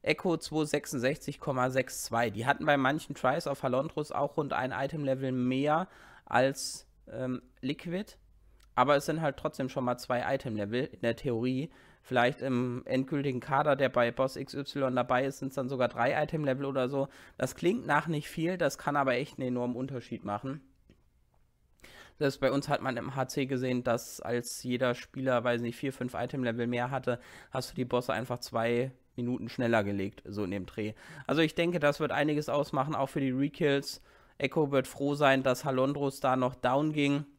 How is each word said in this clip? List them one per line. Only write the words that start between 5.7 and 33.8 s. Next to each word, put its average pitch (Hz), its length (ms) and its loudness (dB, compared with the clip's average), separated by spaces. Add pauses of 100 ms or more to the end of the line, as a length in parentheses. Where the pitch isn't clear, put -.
als, - 600 0 (240)
ähm, 127 300 -6 (220)
Liquid. 170 540 -6 (580)
Aber 135 220 6
es 143 100 0
sind 160 160 -2
halt 143 160 0
trotzdem 135 320 -4
schon 131 140 -2
mal 123 120 2
zwei 123 260 -2 (120)
Item-Level 117 580 -2
in - 80 -18
der - 160 0
Theorie. 127 540 -2 (320)
Vielleicht 123 400 2
im 127 420 0
endgültigen 135 560 0
Kader, 143 360 2
der 135 120 2
bei 120 240 4
Boss 131 240 -2
X - 160 -10
Y 135 420 -2
dabei 127 300 2
ist, 135 140 -4
sind's 135 160 -8
dann 131 160 -4
sogar 123 180 2
drei 127 340 2
Item-Level 143 440 0
oder 131 240 0
so. 139 180 0 (300)
Das 131 160 -2
klingt 185 320 0
nach 156 220 2
nicht 151 200 -2
viel, 175 300 -2
das 151 180 2
kann - 180 -2
aber 135 200 4
echt 131 240 -4
einen 131 100 -2
enormen 123 260 -2
Unterschied 127 480 -6
machen. 120 380 -4 (1600)
Selbst 139 200 0
bei 135 100 4
uns 139 180 0
hat 147 140 0
man 127 140 -2
im 127 180 -6
H 131 140 -2
C 139 180 -2
gesehen, 127 380 0
dass - 360 -2
als - 440 -4
jeder 123 320 2
Spieler, 131 480 0
weiß 120 160 2
nicht, 117 160 -4
vier, 135 160 -4
fünf 123 220 -6
Item-Level 120 520 -2
mehr 120 240 -2
hatte, 123 300 -2 (320)
hast 131 180 -4
du - 60 -18
die 127 80 -2
Bosse 123 280 0
einfach 120 280 -2
zwei 120 500 0 (240)
Minuten 120 340 -4
schneller 117 360 2
gelegt, 101 400 -4
so 104 180 -6
in 90 80 -2
dem 95 160 -4
Dreh. 107 280 -6 (340)
Also 156 140 4
ich 151 120 2
denke, 175 240 0
das 147 220 4
wird 151 100 0
einiges 147 380 2
ausmachen, 143 480 0
auch 135 120 0
für 160 120 -2
die 135 100 2
Rekills. 139 720 0 (340)